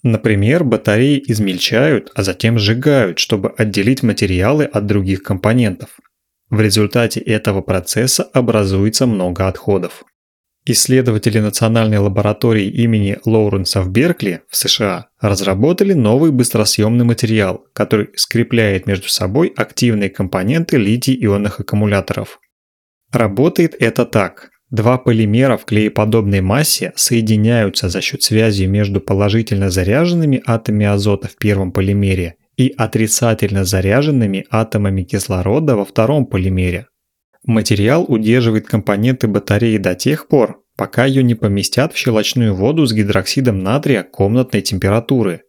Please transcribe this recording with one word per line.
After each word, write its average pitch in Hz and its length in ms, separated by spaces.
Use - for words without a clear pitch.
Например, 113 600
батареи 120 600
измельчают, 110 880
а 104 80
затем 113 360
сжигают, 113 600
чтобы - 320
отделить 107 520
материалы 107 640
от 104 220
других 98 360
компонентов. 107 760
В 110 140
результате 107 580
этого 104 400
процесса 95 640
образуется 107 840
много 92 420
отходов. 92 560
Исследователи 120 760
Национальной 110 580
лаборатории 104 680
имени 110 560
Лоуренса 101 580
в 92 80
Беркли 110 580
в - 60
С - 140
Ш 98 400
А 107 80
разработали 101 640
новый 135 380
быстросъёмный 117 720
материал, 110 680
который 107 420
скрепляет 113 720
между 98 220
собой 107 480
активные 107 520
компоненты 104 680
литий-ионных 107 800
аккумуляторов. 104 800
Работает 127 680
это 117 260
так. - 440
Два 120 280
полимера 113 580
в - 80
клееподобной 107 760
массе 120 520
соединяются 110 920
за 92 120
счёт - 220
связи 107 440
между 98 340
положительно 101 680
заряженными 135 800
атомами 107 400
азота 101 400
в - 80
первом 98 380
полимере 95 640
и 127 220
отрицательно 110 840
заряженными 101 840
атомами 104 540
кислорода 101 720
во 101 100
втором 123 420
полимере. 92 600
Материал 113 600
удерживает 113 640
компоненты 113 580
батареи 107 500
до 92 200
тех - 320
пор, 127 340
пока 120 300
её 135 160
не 120 120
поместят 104 580
в - 40
щелочную 110 580
воду 135 320
с 113 60
гидроксидом 104 720
натрия 123 400
комнатной 107 580
температуры. 101 880